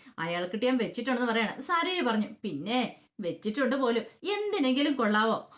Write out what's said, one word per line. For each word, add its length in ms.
അയാൾക്കിട്ട് 480
ഞാൻ 100
വെച്ചിട്ടുണ്ടെന്ന് 560
പറയണം." 300
സരയു 400
പറഞ്ഞു, 260
"പിന്നെ 400
വെച്ചിട്ടുണ്ട് 560
പോലും. 280
എന്തിനെങ്കിലും 600
കൊള്ളാവോ, 440